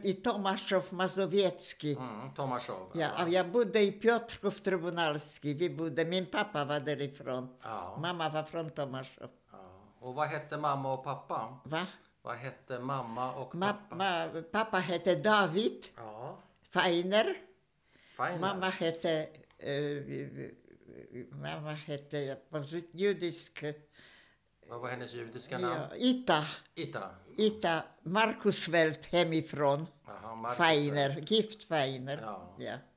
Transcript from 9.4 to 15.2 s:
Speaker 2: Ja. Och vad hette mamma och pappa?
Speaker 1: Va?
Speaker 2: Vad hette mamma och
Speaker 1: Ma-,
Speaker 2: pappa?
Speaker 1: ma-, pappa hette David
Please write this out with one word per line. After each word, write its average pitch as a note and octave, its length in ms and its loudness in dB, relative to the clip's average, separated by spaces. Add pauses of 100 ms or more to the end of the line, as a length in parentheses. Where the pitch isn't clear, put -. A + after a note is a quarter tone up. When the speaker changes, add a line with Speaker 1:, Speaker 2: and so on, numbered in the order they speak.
Speaker 2:
Ja. G2 60 -18 (420)
Och B2+ 140 -10
vad D3 140 0
hette D3+ 280 -6
mamma C#3 360 0
och C3 120 -4
pappa? C3 600 -6
Speaker 1:
Va? D#3+ 220 -2 (360)
Speaker 2:
Vad A#2+ 140 -6
hette B2+ 420 -8
mamma B2+ 560 -4
och C3+ 200 -8
Speaker 1:
Ma-, F#3+ 180 2
Speaker 2:
pappa? - 240 -12
Speaker 1:
ma-, E3 460 0
pappa G#3+ 360 0
hette F3 360 2
David F#3 720 4 (100)